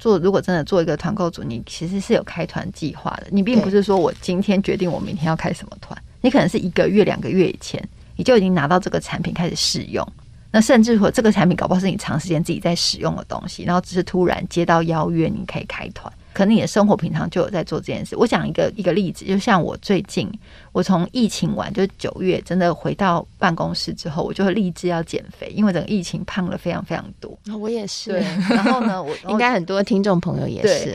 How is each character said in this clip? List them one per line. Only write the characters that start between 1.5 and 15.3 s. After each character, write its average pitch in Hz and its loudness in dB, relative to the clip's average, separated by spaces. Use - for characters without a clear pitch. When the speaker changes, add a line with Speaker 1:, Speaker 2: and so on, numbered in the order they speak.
Speaker 1:
其 - -10
实 196 -4
是 226 -2
有 190 4
开 165 -6
团 - -8
计 - -6
划 - -8
的。 - -18
你 196 2
并 208 4
不 156 2
是 202 6
说 190 4
我 170 2
今 185 -2
天 196 2
决 - 0
定 175 0
我 - -2
明 - -6
天 160 -2
要 160 0
开 - -4
什 - -10
么 - -18
团， - -16
Speaker 2:
对。 - -18
Speaker 1:
你 247 4
可 262 4
能 160 2
是 226 -2
一 185 -4
个 156 2
月、 196 4
两 - -2
个 - -4
月 180 4
以 - -6
前， - -10
你 165 -6
就 247 6
已 208 8
经 185 2
拿 143 2
到 180 4
这 185 -6
个 - -2
产 - -6
品 175 -4
开 175 -2
始 - -4
试 - -2
用。 98 -4
那 220 6
甚 226 8
至 233 6
说 196 6
这 - 2
个 220 6
产 185 4
品 175 4
搞 - -2
不 185 2
好 185 4
是 190 0
你 190 0
长 - -4
时 - -6
间 165 0
自 165 -2
己 - -2
在 175 0
使 - -2
用 160 -2
的 - -8
东 - -6
西， - -12
然 175 -2
后 180 2
只 180 -10
是 185 2
突 180 2
然 - 0
接 170 0
到 170 4
邀 165 0
约， 160 2
你 - -4